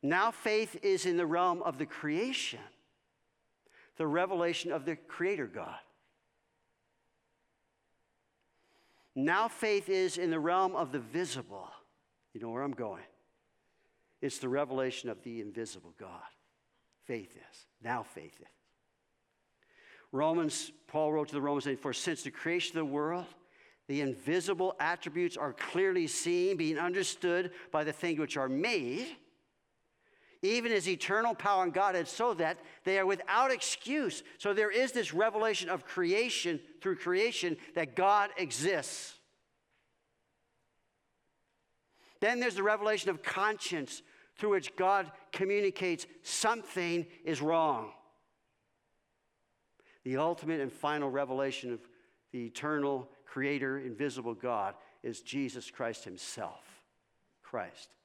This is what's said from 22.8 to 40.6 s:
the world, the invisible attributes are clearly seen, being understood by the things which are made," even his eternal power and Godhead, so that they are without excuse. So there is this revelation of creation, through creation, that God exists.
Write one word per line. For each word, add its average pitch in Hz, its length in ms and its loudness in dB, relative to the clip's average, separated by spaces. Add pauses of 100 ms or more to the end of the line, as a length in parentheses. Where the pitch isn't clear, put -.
the 139 80 -4
world, 160 320 -2 (600)
the 139 140 -2
invisible 170 800 0
attributes 170 560 0
are 143 180 -2
clearly 180 520 2
seen, 175 520 2
being 156 200 0
understood 180 760 0 (180)
by 151 120 2
the 151 80 0
things 165 280 -2
which 156 180 -2
are 135 100 0
made," 175 680 0 (1300)
even 233 260 2
his 190 160 2
eternal 214 480 2
power 196 280 4
and 170 100 0
Godhead, 185 340 2
so 233 280 0
that 165 240 0 (240)
they 190 160 4
are 190 60 4
without 247 460 2
excuse. 262 720 -2 (140)
So 202 160 0
there 208 180 2
is 247 200 4
this 185 220 0
revelation 208 560 2
of 185 160 -2
creation, 180 760 0 (220)
through 185 160 0
creation, 180 600 0 (160)
that 147 220 -2
God 202 420 6
exists. 156 760 -2 (3000)